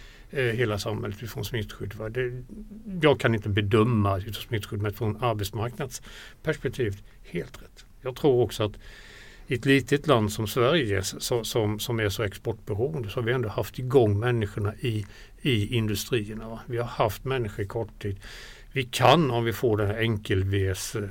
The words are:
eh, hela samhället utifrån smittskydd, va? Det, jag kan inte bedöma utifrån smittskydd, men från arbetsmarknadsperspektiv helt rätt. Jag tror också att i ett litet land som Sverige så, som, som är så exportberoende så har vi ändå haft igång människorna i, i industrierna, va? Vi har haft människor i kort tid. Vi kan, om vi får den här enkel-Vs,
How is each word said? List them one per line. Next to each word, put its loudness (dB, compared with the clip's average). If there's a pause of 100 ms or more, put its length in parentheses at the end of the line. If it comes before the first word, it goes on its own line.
(300)
eh, -2
hela 0
samhället -4
utifrån -8
smittskydd, -6
va? -8
Det, -6 (580)
jag 6
kan 4
inte -2
bedöma 4
utifrån -8
smittskydd, -4
men -2
från -2
arbetsmarknadsperspektiv -4 (200)
helt -10
rätt. -20 (180)
Jag -6
tror 6
också 2
att 0 (760)
i 0
ett -2
litet 4
land 6
som -4
Sverige 2
så, -2
som, 0
som -2
är 2
så -2
exportberoende -4
så -4
har -2
vi 2
ändå 0
haft -6
igång 6
människorna 0
i, -2 (360)
i 2
industrierna, -2
va? -10
Vi -4
har 0
haft 0
människor -2
i -6
kort -6
tid. -4 (520)
Vi -2
kan, 6
om 2
vi 2
får 2
den 2
här 0
enkel-Vs, 0 (140)